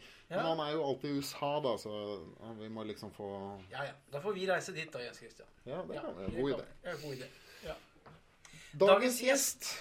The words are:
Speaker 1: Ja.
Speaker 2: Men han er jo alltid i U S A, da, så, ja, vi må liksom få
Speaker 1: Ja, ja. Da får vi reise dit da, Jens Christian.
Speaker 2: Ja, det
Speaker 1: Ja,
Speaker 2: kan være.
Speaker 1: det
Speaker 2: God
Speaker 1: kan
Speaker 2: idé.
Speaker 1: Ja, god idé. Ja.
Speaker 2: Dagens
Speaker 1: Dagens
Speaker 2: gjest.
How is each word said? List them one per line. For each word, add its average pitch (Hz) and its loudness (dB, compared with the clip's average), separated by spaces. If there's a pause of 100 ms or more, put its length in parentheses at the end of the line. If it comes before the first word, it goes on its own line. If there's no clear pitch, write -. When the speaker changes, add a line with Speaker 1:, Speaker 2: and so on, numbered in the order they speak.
(280)
Speaker 1:
Ja. 185 0
Speaker 2:
Men - 2
han 160 2
er 147 0
jo 160 2
alltid 139 0
i 139 2
U 139 -2
S 139 -6 (100)
A, 147 2
da, 123 2
så, 107 -6 (460)
ja, 113 -12
vi 107 -8
må 110 -8
liksom 104 -8
få 101 -8 (420)
Speaker 1:
Ja, 135 -6
ja. 143 -8 (180)
Da 143 -6
får 202 -2
vi 190 -4
reise 175 0
dit 156 -8
da, 127 -8
Jens 120 -8
Christian. - -18 (160)
Speaker 2:
Ja, 139 -6
det 170 -8
Speaker 1:
Ja, 143 -6
Speaker 2:
kan 302 -8
være. 98 -6
Speaker 1:
det 113 -2
Speaker 2:
God 139 2
Speaker 1:
kan 127 0
Speaker 2:
idé. - -8 (180)
Speaker 1:
Ja, 180 -6
god 147 -8
idé. 127 -10 (360)
Ja. 156 -6 (960)
Speaker 2:
Dagens 185 10
Speaker 1:
Dagens 247 8
Speaker 2:
gjest. 277 4 (120)